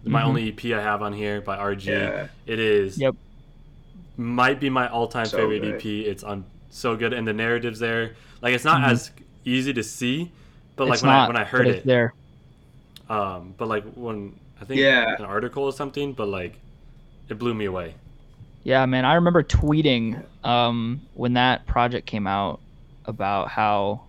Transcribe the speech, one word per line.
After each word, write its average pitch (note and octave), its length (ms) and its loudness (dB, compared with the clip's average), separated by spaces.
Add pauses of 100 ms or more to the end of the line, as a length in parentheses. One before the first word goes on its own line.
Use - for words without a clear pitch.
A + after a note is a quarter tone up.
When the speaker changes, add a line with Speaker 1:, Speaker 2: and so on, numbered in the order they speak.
Speaker 1:
my A2+ 160 2
Speaker 2:
Mm-hmm. A2+ 80 2
Speaker 1:
only A#2 200 0
E G#2 40 -6
P A#2 220 -4
I G#2+ 80 -2
have G#2 180 -2
on G#2 120 -4
here G#2 280 -4
by G2 160 -6
R G2+ 200 -4
G. G2 160 -6
Speaker 3:
Yeah. G2+ 340 -4 (180)
Speaker 1:
It A2+ 140 -4
is G#2 400 2
Speaker 2:
Yep. C3 160 2 (1000)
Speaker 1:
might B2 420 2
be C#3 100 -2
my B2+ 200 0
all-time A#2 380 -2
Speaker 3:
So G#2+ 120 -4
Speaker 1:
favorite G#2+ 240 0
Speaker 3:
good. G#2+ 140 -4
Speaker 1:
E - 20 -8
P. G#2+ 240 -6
It's G2+ 220 -6
on, G2 200 -8 (260)
so A2+ 260 -4
good, A2+ 160 -2
and A2+ 140 -4
the A2 60 0
narrative's A2+ 460 -2
there. A2+ 380 -2 (240)
Like, B2 140 0
it's A#2+ 100 -2
not D#3 180 6
Speaker 2:
Mm-hmm. C3+ 80 4
Speaker 1:
as A#2+ 220 0 (320)
easy C3 280 0
to A#2 120 -2
see, C#3+ 480 -4 (420)
but, C3 140 0
like, A#2+ 80 4
Speaker 2:
It's B2+ 60 -2
Speaker 1:
when C3+ 100 6
I, C3+ 60 8
Speaker 2:
not, A#2+ 100 6
Speaker 1:
when A#2+ 80 0
I G#2+ 80 2
heard B2+ 220 2
Speaker 2:
but G#2+ 80 4
it's F#2 100 -4
Speaker 1:
it, - 20 -2
Speaker 2:
there. A#2+ 280 2 (920)
Speaker 1:
um, F#2+ 480 -4
but, A2+ 120 -6
like, G#2+ 160 -2 (100)
when G#2+ 400 -10 (260)
I G2+ 40 -16
think C3+ 160 -2
Speaker 3:
Yeah. B2 360 4
Speaker 1:
an G#2+ 80 -10
article A2+ 400 -4
or C#3 80 0
something, C#3+ 420 -6
but, A2+ 120 -4
like, F#2 320 -6 (680)
it G#2+ 100 -10
blew A#2+ 160 -2
me G#2+ 120 -2
away. F2 280 -6 (680)
Speaker 2:
Yeah, C3 220 4
man, B2+ 180 2
I C#3+ 100 4
remember F3 300 6
tweeting, C#3+ 800 2 (220)
um, A#2+ 560 0 (140)
when B2 200 -2
that B2 320 4
project A#2+ 400 0
came G2+ 200 -4
out G2 340 -2 (460)
about G2+ 420 -2
how G#2 600 0